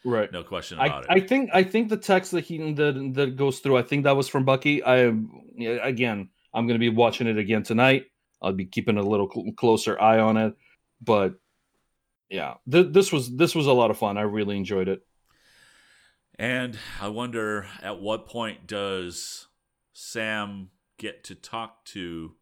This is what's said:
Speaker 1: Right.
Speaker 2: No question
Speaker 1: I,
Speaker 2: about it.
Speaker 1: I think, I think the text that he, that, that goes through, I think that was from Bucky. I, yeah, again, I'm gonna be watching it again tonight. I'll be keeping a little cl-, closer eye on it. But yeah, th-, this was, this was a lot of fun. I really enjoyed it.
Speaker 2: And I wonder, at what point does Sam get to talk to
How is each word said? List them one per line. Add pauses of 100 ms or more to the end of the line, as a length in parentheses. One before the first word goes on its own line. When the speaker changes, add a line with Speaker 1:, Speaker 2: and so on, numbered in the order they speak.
Speaker 1:
Right.
Speaker 2:
No
question
Speaker 1:
I,
Speaker 2:
about
it.
Speaker 1:
I
think,
I
think
the
text
that
he,
that,
that
goes
through,
I
think
that
was
from
Bucky.
I, (440)
yeah,
again, (260)
I'm
gonna
be
watching
it
again
tonight. (360)
I'll
be
keeping
a
little
cl-,
closer
eye
on
it. (460)
But (960)
yeah, (160)
th-,
this
was,
this
was
a
lot
of
fun.
I
really
enjoyed
it. (1300)
Speaker 2:
And (220)
I
wonder, (160)
at
what
point
does (440)
Sam (280)
get
to
talk
to